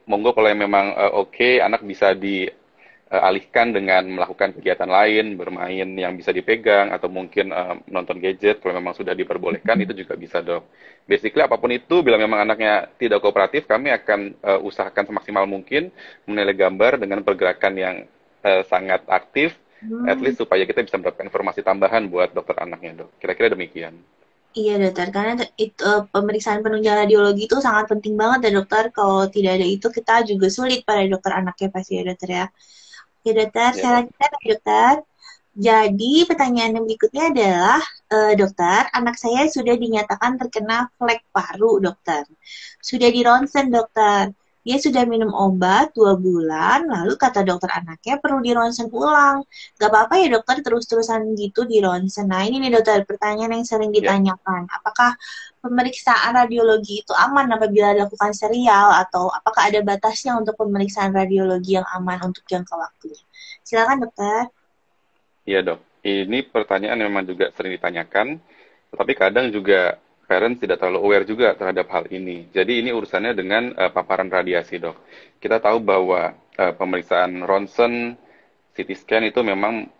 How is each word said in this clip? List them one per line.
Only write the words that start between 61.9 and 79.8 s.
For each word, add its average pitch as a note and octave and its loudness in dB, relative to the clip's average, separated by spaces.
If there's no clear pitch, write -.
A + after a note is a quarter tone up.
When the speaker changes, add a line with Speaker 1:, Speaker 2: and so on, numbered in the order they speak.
Speaker 2:
aman F3+ -6
untuk - -10
jangka F3+ -8
waktunya? - -14
Silakan, A#3+ 2
Dokter. A3 -4
Speaker 1:
Iya, F#2+ 2
Dok. - -8
Ini G2+ -2
pertanyaan G#2+ -2
memang G2+ -2
juga F#2 -2
sering F#2 -8
ditanyakan, F#2 -4
tetapi A#2 -2
kadang G#2+ 2
juga G2 2
parents A2+ 0
tidak F#2 -2
terlalu F#2+ 0
aware G2+ 2
juga A2 0
terhadap F#2 -4
hal E2+ -4
ini. F2+ -12
Jadi A2+ -2
ini B2 -4
urusannya A2 -4
dengan, G#2 -4
eh, F#2 -2
paparan F#2 -4
radiasi, F2+ -4
Dok. E2 -10
Kita A2+ 0
tahu A2 0
bahwa, F#2 0
eh, F#2 0
pemeriksaan F2+ -4
ronsen, A#2+ -2
C - -10
T F#2+ -8
scan A2 -2
itu A#2+ -2
memang G#2 -2